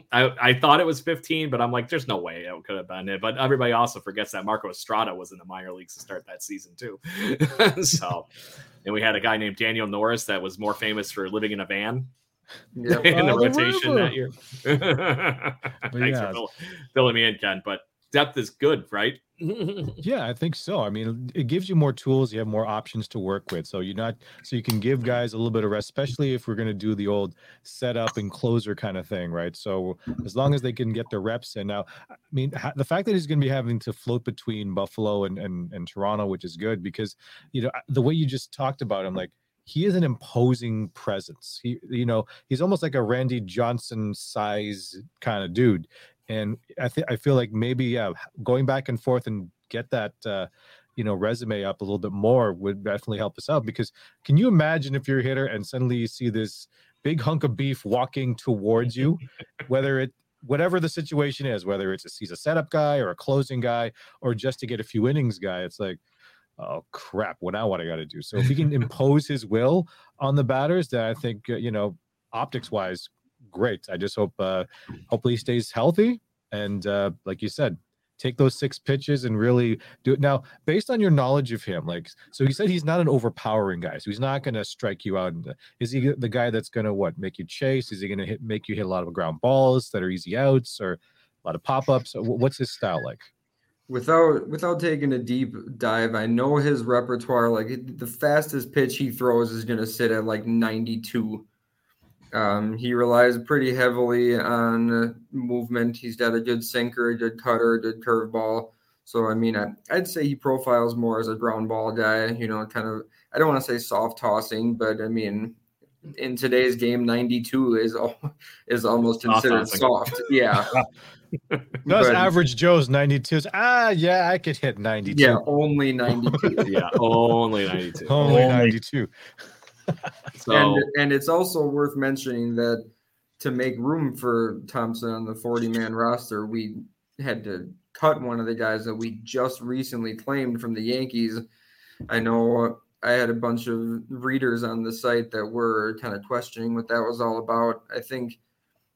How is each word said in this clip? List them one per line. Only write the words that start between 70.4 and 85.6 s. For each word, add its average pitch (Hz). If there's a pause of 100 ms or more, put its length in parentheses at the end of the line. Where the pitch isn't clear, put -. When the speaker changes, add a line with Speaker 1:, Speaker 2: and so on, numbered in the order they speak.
Speaker 3:
batters, 147
then 117
I 113
think, 120
uh, 117
you 120
know, 104 (360)
optics 120
wise, 92 (420)
great. 104
I 90
just 95
hope, 104
uh, 95 (440)
hopefully 120
he 117
stays 120
healthy. 196 (320)
And, 101
uh, 101 (140)
like 95
you 104
said, 110 (400)
take 127
those 135
six -
pitches 139
and 110
really 117 (240)
do 131
it. 139
Now, 139 (220)
based 208
on 240
your 196
knowledge 135
of 110
him, 85
like, 85 (220)
so -
he 135
said 202
he's 175
not 160
an 165
overpowering 107
guy, 76
so -
he's 104
not 135
gonna 113
strike -
you 95
out. 92
And, 82
uh, 64 (260)